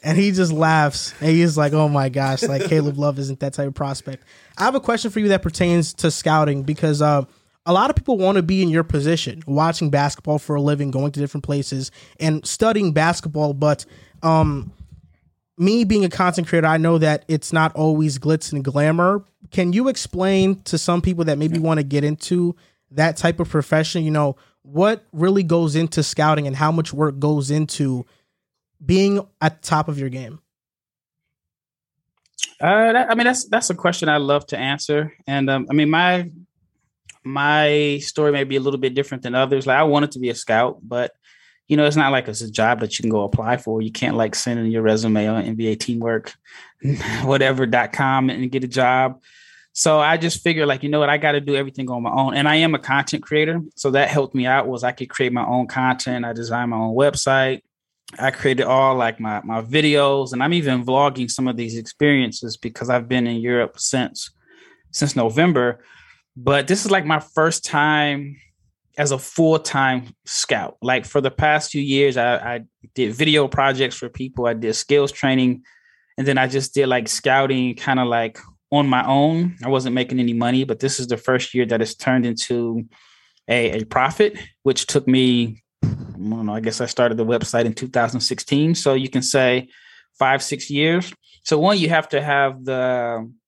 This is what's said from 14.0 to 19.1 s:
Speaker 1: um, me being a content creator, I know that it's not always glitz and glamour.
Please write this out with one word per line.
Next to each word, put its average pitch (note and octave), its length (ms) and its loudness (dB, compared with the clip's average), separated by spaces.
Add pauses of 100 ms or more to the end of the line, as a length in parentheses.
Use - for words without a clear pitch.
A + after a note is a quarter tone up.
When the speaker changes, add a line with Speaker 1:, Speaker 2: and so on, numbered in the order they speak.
Speaker 1:
um, D#3 480 2 (840)
me G#3 260 2
being G3+ 220 2
a F3 40 0
content F3 380 0
creator, E3 200 2
I D#3+ 100 4
know E3 220 4
that D3+ 280 2
it's D#3 240 -2
not D#3+ 240 2
always D#3 420 2
glitz D#3 360 0
and C#3 100 -4
glamour. D#3+ 600 2 (260)